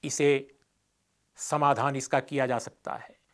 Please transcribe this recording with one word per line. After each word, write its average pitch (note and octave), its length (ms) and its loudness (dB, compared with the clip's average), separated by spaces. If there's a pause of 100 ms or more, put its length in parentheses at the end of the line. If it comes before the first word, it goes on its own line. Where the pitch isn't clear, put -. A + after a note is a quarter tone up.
इसे C#3+ 540 0 (760)
समाधान C#3+ 600 2
इसका C3+ 240 0
किया C3 280 -2
जा B2 120 0
सकता - 340 -12
है - 260 -14 (140)